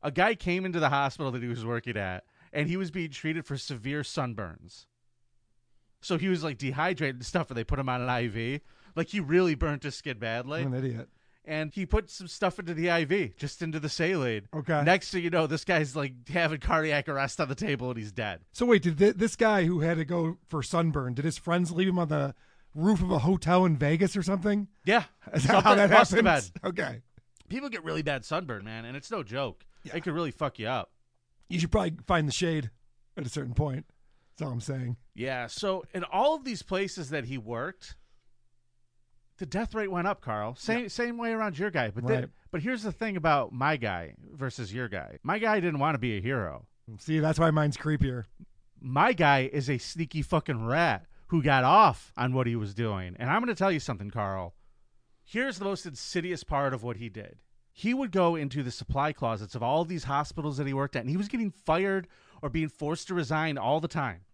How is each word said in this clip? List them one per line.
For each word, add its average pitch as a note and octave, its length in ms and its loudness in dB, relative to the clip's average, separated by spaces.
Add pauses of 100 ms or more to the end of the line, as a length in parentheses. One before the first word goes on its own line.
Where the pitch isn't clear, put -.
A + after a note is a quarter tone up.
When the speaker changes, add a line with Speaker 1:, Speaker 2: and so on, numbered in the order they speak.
Speaker 1:
A D3 80 -2
guy G3 240 4
came F3+ 300 -2
into F3 140 -2
the D3+ 100 4
hospital C#3 420 0
that A#2+ 100 -6
he B2 60 -6
was A#2 180 -6
working A#2 320 -4
at, F#2 280 -6 (260)
and D3 160 -2
he E3+ 100 -2
was F#3 140 -4
being E3 200 -4
treated D#3+ 340 -6
for C#3 120 -6
severe C3+ 440 -6
sunburns. A2 840 -8 (1160)
So F#3 140 -2
he F#3 120 0
was, E3+ 140 0
like, D3 140 -4
dehydrated C#3 600 -2
and A#2+ 80 -10
stuff, D#3 260 -2
and A#2+ 60 -6
they A2+ 60 -4
put - 140 -2
him C3+ 100 -2
on B2+ 140 -2
an B2 80 -2
I B2 180 0
V. A#2 340 -4 (340)
Like, E3+ 140 -2
he G#3 100 -2
really E3+ 340 4
burnt D3 300 -2
his C#3 120 -6
skin C3 220 -8
badly. A#2+ 460 -4
Speaker 2:
I'm C3+ 100 -2
an B2+ 100 -2
idiot. A#2+ 260 -6 (360)
Speaker 1:
And D#3 260 -4
he F#3+ 140 -4
put G#3+ 240 2
some - 180 -14
stuff F3+ 300 -2
into F3 160 -6
the E3 160 0
I E3+ 160 4
V, D3+ 320 0
just - 240 -6
into D#3 180 -4
the D3+ 100 -4
saline. C3 680 0
Speaker 2:
Okay. D3+ 280 0
Speaker 1:
Next F3 280 4
thing F3+ 120 -2
you E3+ 60 0
know, D#3+ 160 4
this D3+ 180 -2
guy's, D#3 320 0
like, C3 340 -6
having D#3+ 300 0
cardiac D#3 480 2
arrest C#3 320 -2
on D3+ 80 0
the C3+ 80 -4
table, C3 360 -2
and A2+ 80 -6
he's G#2 120 -8
dead. F#2+ 300 -6 (120)
Speaker 2:
So A#3+ 120 0
wait, A#3 160 8
did E3 160 0
th-, G3+ 180 6
this G#3+ 200 0
guy G#3+ 300 4
who E3+ 160 2
had E3 160 2
to D#3+ 80 0
go E3+ 320 -2 (100)
for D3+ 160 -4
sunburn, D3 500 0
did C#3 120 -2
his E3 120 -2
friends F3 340 0
leave F#3 180 2
him F3+ 100 2
on E3+ 80 0
the C#3+ 260 0 (400)
roof E3+ 300 4
of F3+ 80 0
a E3+ 80 4
hotel F3+ 460 4
in D#3+ 120 4
Vegas D#3+ 400 2
or F#3 60 0
something? G3+ 440 0 (180)
Speaker 1:
Yeah. A3 180 4 (140)
Speaker 2:
<laughs> - 160 -16
Is D3 100 2
that C3 80 4
how G3 100 8
Speaker 1:
Something G3+ 160 8 (120)
Speaker 2:
that - 20 -
Speaker 1:
must A3 220 8
have A3 120 6
Speaker 2:
happens? D3 240 4
Speaker 1:
been. - 220 -6
Speaker 2:
Okay. B2+ 300 -6 (480)
Speaker 1:
People C4+ 200 -6
get G3+ 140 -10
really D#3+ 180 -4
bad C#3+ 240 -4
sunburn, C#3 400 -6
man, A2+ 200 -10
and B2+ 120 -10
it's - 140 -12
no G#3 100 -6
joke. A#2+ 440 -6 (180)
Speaker 2:
Yeah. - 140 -12
Speaker 1:
It D#3+ 60 -6
could F3 100 -4
really D#3 180 -2
fuck - 260 -4
you G#2+ 100 -4
up. A#2+ 240 -4 (580)
Speaker 2:
You F3 100 -2
should E3 120 0
probably F3+ 220 2 (140)
find E3 200 2
the C3 40 0
shade D#3 380 0 (480)
at D3+ 80 -8
a B2 40 -6
certain B2+ 260 -6
point. D3 300 0 (520)
That's D3+ 100 -6
all B2+ 60 -4
I'm A#2+ 80 -4
saying. B2+ 340 -4 (200)
Speaker 1:
Yeah, B2 320 -6
so F#3+ 360 -4 (100)
in F3+ 120 -4
all C4+ 300 2
of C4+ 100 -8
these A#3 160 -6
places F#3 480 -4
that C#3+ 160 -4
he C3 120 -6
worked, A#2+ 580 -8 (1400)
the F#3 80 -8
death F#3 280 -4
rate G#3 180 -2
went F3 160 0
up, G3+ 140 -2
Carl. A2 340 -4
Same, A#3 280 -2
Speaker 2:
Yeah. G#3+ 40 -8
Speaker 1:
same A#3+ 300 -4
way A#3 140 -2
around G#3+ 260 -4
your F#3+ 140 -2
guy. B2+ 180 0
But A2+ 160 -6
thi-, B2 80 2
Speaker 2:
Right. B2 160 -2 (220)
Speaker 1:
but D#3+ 100 -4
here's A#3 220 -2
the G#3+ 80 -4
thing G#3 260 -4
about D3 340 4
my C#3 240 2
guy F2+ 400 -4 (180)
versus B2 400 -6
your B2 140 -4
guy. D2+ 360 -8
My F#3 160 -2
guy G#3+ 200 2
didn't E3+ 200 0
wanna C#3 180 2
be A2+ 200 -2
a F#2 40 -4
hero. G2 460 -4 (320)
Speaker 2:
See, D#3 200 0
that's D3+ 200 2
why D#3+ 120 6
mine's D3+ 240 2
creepier. C3+ 500 0 (540)
Speaker 1:
My C#3 340 2
guy C#3 380 6
is C#3 180 -2
a C3+ 80 0
sneaky D#3+ 440 -6
fucking C3+ 440 0
rat C3 400 2 (220)
who E3 140 2
got C3+ 220 4
off D#3+ 520 6
on B2+ 180 0
what B2+ 140 2
he A#2 80 0
was G#2 180 -4
doing. G2 460 -4
And B2 100 -4
I'm G#3 120 2
gonna A#3+ 140 -2
tell F#3+ 160 2
you D#3 80 0
something, G#2 320 -8
Carl. G2 420 -4 (720)
Here's A#3 360 -4
the G3+ 60 -6
most G3 200 -4
insidious E3+ 580 -6
part C#3 300 0
of A2+ 100 -8
what A#2 140 -6
he A2+ 120 -10
did. G2+ 300 -16 (340)
He A3+ 200 -2
would C4 180 -2
go E3+ 240 4
into C#3+ 280 -4
the B2 80 -4
supply C#3+ 420 -2
closets G#2+ 420 -4
of A#2 80 -4
all D3+ 220 2
these E3 180 -6
hospitals C#3+ 540 -2
that C#3+ 100 -2
he C3+ 60 -2
worked C3+ 240 -2
at, B2 40 -4
and A#2+ 80 -6
he D3+ 60 0
was G3+ 140 -2
getting A3+ 220 -2
fired F#3+ 560 0 (340)
or D3 80 -4
being D#3 180 0
forced D3+ 400 -6
to F#3 60 -6
resign D#3 440 0
all C3 220 2
the D#3+ 80 -4
time. A#2+ 460 -4